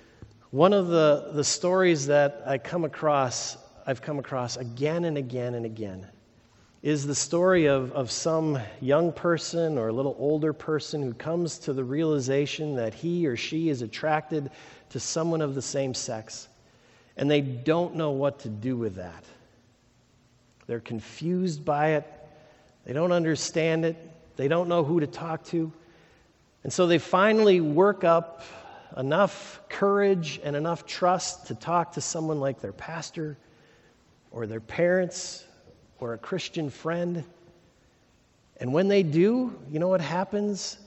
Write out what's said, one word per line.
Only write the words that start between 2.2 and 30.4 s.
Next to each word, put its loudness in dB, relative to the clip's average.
I -2
come -4
across, -2
I've -4
come -6
across -6
again -2
and -2
again -4
and -6
again, -10
is 0
the -2
story 4
of, 2
of -2
some 0
young 2
person -2
or 0
a 0
little -2
older 0
person -4
who -4
comes -4
to -6
the -2
realization 0
that -2
he 0
or 0
she -2
is -2
attracted 0
to -6
someone 2
of 2
the -2
same -2
sex, -8
and 2
they 6
don't 0
know 0
what 0
to -10
do -4
with -4
that. -14
They're -4
confused -4
by 2
it. 2
They -10
don't 2
understand 2
it. 0
They 0
don't 2
know 2
who 2
to 0
talk -8
to. -2
And -8
so 4
they 6
finally 6
work 4
up 2
enough 0
courage 2